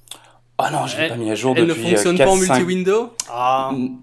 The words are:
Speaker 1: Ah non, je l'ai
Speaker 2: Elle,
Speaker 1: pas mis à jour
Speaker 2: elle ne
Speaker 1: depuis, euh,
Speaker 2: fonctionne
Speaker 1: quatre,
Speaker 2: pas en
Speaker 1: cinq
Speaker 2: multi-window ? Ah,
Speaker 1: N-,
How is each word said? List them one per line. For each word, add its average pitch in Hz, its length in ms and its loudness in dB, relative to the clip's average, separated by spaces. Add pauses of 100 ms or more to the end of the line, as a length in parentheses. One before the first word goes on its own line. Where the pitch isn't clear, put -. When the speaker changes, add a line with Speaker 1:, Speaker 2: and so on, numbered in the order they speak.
(580)
Speaker 1:
Ah - 120 0
non, 135 160 -4
je - 100 -8
l'ai 151 60 -2
Speaker 2:
Elle, 160 80 -2
Speaker 1:
pas 120 60 -8
mis 113 140 -4
à 110 40 -2
jour 117 200 0
Speaker 2:
elle 165 100 2
ne 170 40 2
Speaker 1:
depuis, 165 180 -2
euh, 175 40 0
Speaker 2:
fonctionne 180 260 2
Speaker 1:
quatre, 180 120 4
Speaker 2:
pas 190 40 6
en 190 60 4
Speaker 1:
cinq 175 220 2
Speaker 2:
multi-window ? 185 500 0 (180)
Ah, 131 460 -2
Speaker 1:
N-, 127 280 -6